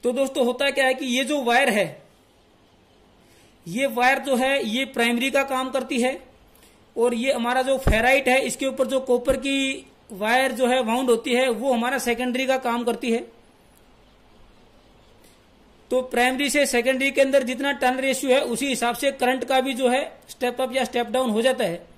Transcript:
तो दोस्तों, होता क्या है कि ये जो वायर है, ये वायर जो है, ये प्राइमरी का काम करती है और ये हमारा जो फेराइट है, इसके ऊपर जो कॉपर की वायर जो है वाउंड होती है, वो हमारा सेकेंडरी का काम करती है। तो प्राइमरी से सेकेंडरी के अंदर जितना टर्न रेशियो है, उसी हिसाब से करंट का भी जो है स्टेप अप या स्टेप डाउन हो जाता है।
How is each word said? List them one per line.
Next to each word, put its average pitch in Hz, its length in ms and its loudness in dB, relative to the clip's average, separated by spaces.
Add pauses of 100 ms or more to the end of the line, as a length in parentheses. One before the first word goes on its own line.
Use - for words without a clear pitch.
तो 247 80 0
दोस्तों, 269 340 0
होता 254 240 0
क्या 269 160 2
है 262 80 2
कि 277 140 -6
ये 254 160 0
जो 285 180 -2
वायर 240 260 2
है, 202 180 0 (1800)
ये 226 200 -2
वायर 247 320 2
जो 254 180 -2
है, 269 300 0
ये 233 200 -2
प्राइमरी 240 440 0
का 277 140 2
काम 262 260 -4
करती 262 300 -2
है 262 180 -2 (800)
और 240 180 2
ये 254 180 0
हमारा 247 300 0
जो 269 160 0
फेराइट 262 500 4
है, 254 120 4
इसके 262 260 -4
ऊपर 262 200 0
जो 262 160 0
कॉपर 247 340 0
की 269 500 -2 (260)
वायर 240 400 0
जो 254 140 0
है 254 160 2
वाउंड 240 280 0
होती 233 240 2
है, 262 140 2
वो 240 240 0
हमारा 247 260 0
सेकेंडरी 247 480 -2
का 262 120 2
काम 240 260 -2
करती 233 280 -2
है। 233 140 -2 (2750)
तो 254 140 2
प्राइमरी 254 460 0
से 285 160 2
सेकेंडरी 262 440 0
के 269 100 0
अंदर 269 220 4
जितना 254 300 -4
टर्न 254 260 0
रेशियो 262 340 0
है, 269 100 6
उसी 247 240 -4
हिसाब 240 280 -2
से 277 180 0
करंट 247 320 0
का 262 160 2
भी 262 140 -4
जो 254 140 0
है 262 140 2 (280)
स्टेप 240 300 -4
अप 254 160 -2
या 254 80 0
स्टेप 240 260 -4
डाउन 247 200 0
हो 220 120 0
जाता 254 220 2
है। 170 200 -6 (140)